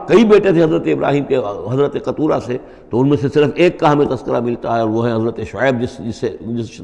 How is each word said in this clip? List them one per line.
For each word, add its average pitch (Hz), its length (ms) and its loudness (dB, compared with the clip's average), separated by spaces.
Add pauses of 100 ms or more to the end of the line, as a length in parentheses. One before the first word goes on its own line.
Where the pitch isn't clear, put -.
कई 190 160 4
बेटे 196 280 6
थे 165 60 4
हज़रत 160 300 2
इब्राहीम 143 360 2
के, 131 100 0
हज़रत 123 720 -2
कतूरा 143 340 0
से, 120 200 -6 (320)
तो 107 80 0
उनमें 143 180 2
से 127 120 -2
सिर्फ 143 280 0
एक 175 220 2
का 156 100 2
हमें 143 180 2
तज़किरा 131 340 -4
मिलता 117 340 -4
है 113 60 0
और 113 80 0
वो 113 120 0
है 117 140 0
हज़रत 113 280 -2
शुएब, 120 360 -2
जिस, 120 220 -6
जिससे, 110 400 -6
जिस 113 420 -8